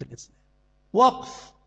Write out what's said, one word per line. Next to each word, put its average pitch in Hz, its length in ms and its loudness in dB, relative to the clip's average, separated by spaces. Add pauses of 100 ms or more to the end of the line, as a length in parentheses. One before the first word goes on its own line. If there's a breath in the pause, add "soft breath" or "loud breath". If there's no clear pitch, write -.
الإسلام، - 360 -18 (540)
وقف - 600 0 (140)